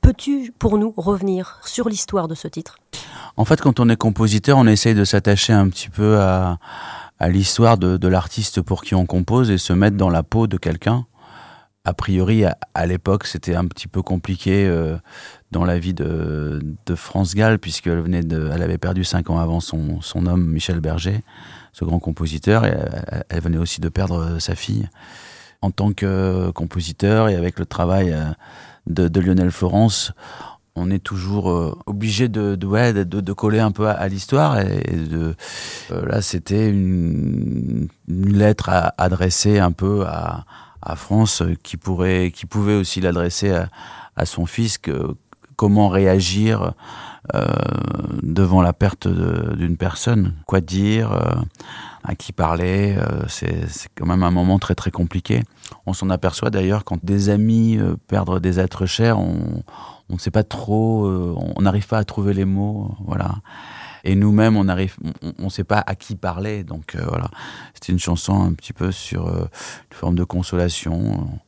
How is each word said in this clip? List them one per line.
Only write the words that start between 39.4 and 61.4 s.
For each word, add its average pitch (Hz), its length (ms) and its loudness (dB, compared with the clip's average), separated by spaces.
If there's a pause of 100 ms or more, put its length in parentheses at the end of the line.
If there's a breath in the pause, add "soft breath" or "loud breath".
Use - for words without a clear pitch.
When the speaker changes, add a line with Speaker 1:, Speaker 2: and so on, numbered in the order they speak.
Speaker 2:
un 90 140 4
peu 95 340 0
à, 82 380 -6 (360 loud breath)
à - 140 -8
France, 107 480 2
euh, 85 220 0
qui - 120 -12
pourrait, 92 560 0
qui - 140 -16
pouvait 104 300 0
aussi 95 240 0
l'adresser 87 500 0
à, 90 180 0 (460 loud breath)
à - 100 0
son 87 220 -4
fils, 110 320 -2
que, - 380 -4 (400)
comment 104 320 6
réagir, 95 840 2 (600 loud breath)
euh, 52 100 2 (800)
devant 92 400 4
la 87 100 4
perte - 360 0
de, 82 480 0
d'une 82 200 0
personne. 92 580 0 (120)
Quoi 95 140 2
dire, 101 500 0
euh, 50 240 0 (720 loud breath)
à - 100 -4
qui - 180 -12
parler, 90 640 0
euh, 73 300 -2
c'est, 82 420 -4
c'est - 280 -10
quand 78 100 -4
même 87 160 2
un 90 80 2
moment 90 300 4
très, - 160 -2
très - 160 -6
compliqué. - 500 -2 (440 loud breath)
On 95 60 -2
s'en 95 160 -4
aperçoit 95 420 0
d'ailleurs 101 340 0
quand 85 200 -6
des 101 260 2
amis, 113 460 4
euh, 92 200 0 (100)
perdent 95 320 0
des 90 220 0
êtres 92 260 -2
chers, 113 320 2
on, 82 460 -4 (440 loud breath)
on - 60 -6
ne 87 40 -4
sait - 120 -4
pas 107 140 2
trop, 110 600 0
euh, 90 300 0
on, 85 200 -4